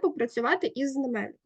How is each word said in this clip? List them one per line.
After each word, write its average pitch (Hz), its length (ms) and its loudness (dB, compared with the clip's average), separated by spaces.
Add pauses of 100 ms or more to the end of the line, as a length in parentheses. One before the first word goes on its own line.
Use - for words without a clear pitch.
попрацювати 269 760 2
із 269 160 0
знаменником. 247 540 -2